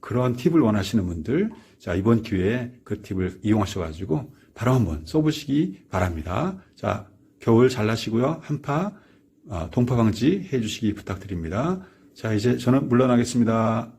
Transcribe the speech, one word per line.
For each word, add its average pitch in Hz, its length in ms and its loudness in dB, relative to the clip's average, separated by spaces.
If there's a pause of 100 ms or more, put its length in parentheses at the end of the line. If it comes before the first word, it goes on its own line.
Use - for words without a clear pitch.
그런 123 340 0
팁을 165 260 2
원하시는 104 460 2
분들, 110 440 -2 (280)
자, 90 160 -6
이번 107 280 2
기회에 110 500 -2 (100)
그 104 200 -10
팁을 92 400 -6
이용하셔가지고 98 880 -2 (220)
바로 120 180 0
한번 90 340 0
써보시기 156 840 -2
바랍니다. 92 720 -2 (140)
자, 104 340 -4 (300)
겨울 120 300 6
잘 107 180 0
나시고요. 117 560 -2
한파, 156 540 -4 (520)
아, 82 220 -6
동파 123 240 2
방지 117 580 2
해주시기 110 420 -2
부탁드립니다. 98 920 -6 (280)
자, 110 180 -4
이제 120 240 2
저는 127 320 2
물러나겠습니다. 117 1120 2